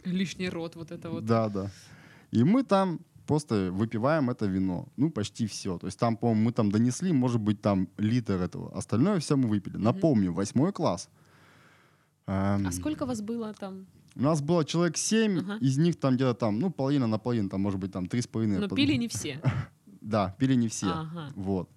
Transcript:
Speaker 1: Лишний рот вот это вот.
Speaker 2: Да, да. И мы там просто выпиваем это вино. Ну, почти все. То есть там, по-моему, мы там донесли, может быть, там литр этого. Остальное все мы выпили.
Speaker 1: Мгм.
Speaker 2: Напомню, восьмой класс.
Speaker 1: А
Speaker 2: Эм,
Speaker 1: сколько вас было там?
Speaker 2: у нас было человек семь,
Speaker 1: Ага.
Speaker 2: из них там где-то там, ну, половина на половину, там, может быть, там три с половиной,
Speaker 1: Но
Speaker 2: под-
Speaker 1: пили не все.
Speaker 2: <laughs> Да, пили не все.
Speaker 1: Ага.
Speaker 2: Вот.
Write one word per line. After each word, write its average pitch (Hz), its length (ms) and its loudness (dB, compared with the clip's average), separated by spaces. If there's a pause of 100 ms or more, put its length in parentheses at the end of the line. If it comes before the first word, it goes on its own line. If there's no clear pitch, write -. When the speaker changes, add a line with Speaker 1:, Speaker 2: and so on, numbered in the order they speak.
Speaker 1:
Лишний 185 460 -4
рот 170 260 -10
вот 165 140 -14
это 170 200 -12
вот. 165 140 -6
Speaker 2:
Да, 113 240 2
да. 101 220 -4 (600)
И 113 120 4
мы 226 200 4
там 190 340 2 (280)
просто 113 460 0
выпиваем 117 580 0
это 110 160 -2
вино. 92 400 -2 (100)
Ну, 151 140 2
почти 110 360 -4
все. 95 320 -6
То - 80 -12
есть 95 140 -8
там, 117 160 2
по-моему, 110 340 2
мы - 20 0
там 107 200 2
донесли, 123 400 2
может 123 280 2
быть, 104 200 0
там 95 280 2 (100)
литр 107 440 0
этого. 87 340 -6
Остальное 131 420 2
все 147 180 0
мы 127 120 2
выпили. 101 280 -2
Speaker 1:
Мгм. 87 80 0
Speaker 2:
Напомню, 120 480 4
восьмой 117 400 0
класс. 117 360 -2 (1160)
Speaker 1:
А 98 320 0
Speaker 2:
Эм, 95 140 -2
Speaker 1:
сколько 294 340 -4
вас 247 140 -6
было 220 320 -8
там? 190 340 -14 (300)
Speaker 2:
у - 60 -4
нас 151 200 4
было 165 220 2
человек 170 320 0
семь, 214 420 2
Speaker 1:
Ага. 202 220 -4
Speaker 2:
из 135 180 2
них 165 220 4
там 135 160 2
где-то 127 180 2
там, 107 240 0
ну, 180 120 0
половина 135 360 0
на 110 120 2
половину, 113 300 -2
там, 95 120 -4
может 98 200 0
быть, 95 120 -6
там 92 140 -6
три 117 140 -2
с 120 60 -2
половиной, 110 320 0
Speaker 1:
Но 196 100 -2
Speaker 2:
под- 95 80 -4
Speaker 1:
пили 285 220 2
не 240 100 -2
все. 147 340 -8
Speaker 2:
<laughs> 135 80 0 (540)
Да, 104 340 0
пили 131 180 2
не 120 100 2
все. 110 220 -4
Speaker 1:
Ага. 156 480 -6
Speaker 2:
Вот. 95 400 -2